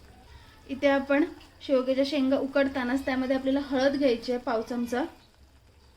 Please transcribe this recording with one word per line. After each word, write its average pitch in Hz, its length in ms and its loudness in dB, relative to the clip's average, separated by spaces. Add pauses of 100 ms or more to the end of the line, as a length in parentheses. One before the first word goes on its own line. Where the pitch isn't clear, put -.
(680)
इथे 277 200 0
आपण 277 360 2 (420)
शेवग्याच्या 262 400 2
शेंगा 269 320 2
उकडतानाच 269 680 -2
त्यामध्ये 262 300 0
आपल्याला 269 300 0
हळद 277 300 2
घ्यायची 254 360 0
आहे 247 80 -4
पाव 233 220 -2
चमचा. 240 420 -4 (920)